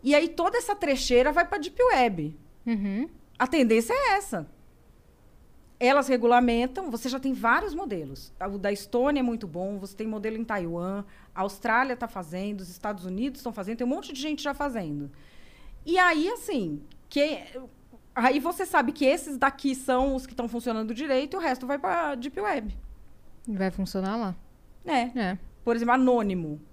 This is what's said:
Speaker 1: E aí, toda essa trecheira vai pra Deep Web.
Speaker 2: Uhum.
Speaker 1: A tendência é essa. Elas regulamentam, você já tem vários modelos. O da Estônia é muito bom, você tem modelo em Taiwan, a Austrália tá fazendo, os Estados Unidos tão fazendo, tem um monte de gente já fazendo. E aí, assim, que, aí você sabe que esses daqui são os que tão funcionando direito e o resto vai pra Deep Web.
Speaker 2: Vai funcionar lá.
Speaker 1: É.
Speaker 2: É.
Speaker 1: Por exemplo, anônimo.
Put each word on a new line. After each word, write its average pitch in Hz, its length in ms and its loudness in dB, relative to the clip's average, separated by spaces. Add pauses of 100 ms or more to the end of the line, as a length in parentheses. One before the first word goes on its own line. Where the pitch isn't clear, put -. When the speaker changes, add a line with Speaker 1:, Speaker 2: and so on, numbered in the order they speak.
Speaker 1:
E 277 100 6
aí, 311 140 6
toda 349 300 0
essa 427 180 0
trecheira 262 560 4
vai 349 160 4
pra 403 100 -4
Deep 349 240 -2
Web. 233 560 4 (300)
Speaker 2:
Uhum. 208 420 -2 (300)
Speaker 1:
A 254 80 2
tendência 240 460 4
é 494 240 2
essa. 202 280 -4 (1400)
Elas 262 280 4
regulamentam, 247 840 4
você 233 160 -4
já 254 140 -4
tem 269 100 -2
vários 254 420 2
modelos. 180 600 -8 (200)
O 202 40 -6
da 196 120 -2
Estônia 247 520 0
é - 20 0
muito 226 240 -2
bom, 185 320 -6
você 190 160 -14
tem 220 100 -8
modelo 220 300 -4
em 226 80 -6
Taiwan, 190 600 -4 (280)
a - 100 -12
Austrália 240 520 0
tá 240 100 -8
fazendo, 190 540 -8
os 185 100 -12
Estados 185 360 -8
Unidos 226 360 -6
tão 226 120 -8
fazendo, 214 240 -8
tem 240 100 -2
um - 20 0
monte 311 220 -4
de 269 80 -10
gente 302 240 -6
já 285 100 -2
fazendo. 180 560 -4 (760)
E 339 120 2
aí, 349 300 4
assim, 202 540 -4 (260)
que, 285 340 0 (720)
aí 262 280 4
você 339 240 -2
sabe 302 260 2
que - 140 0
esses 277 320 2
daqui 277 360 0
são 262 440 0
os 254 100 -8
que - 80 -16
tão 240 140 -4
funcionando 226 440 -4
direito 277 420 -2
e - 20 -2
o - 20 -2
resto 262 260 -2
vai 277 140 -2
pra 339 360 0
Deep 247 220 -8
Web. 302 400 -4 (720)
Speaker 2:
Vai 190 240 0
funcionar 190 460 -4
lá. 202 180 -4 (480)
Speaker 1:
É. 247 340 0
Speaker 2:
É. 190 220 -2 (240)
Speaker 1:
Por 233 140 2
exemplo, 233 160 2
anônimo. 208 680 2 (140)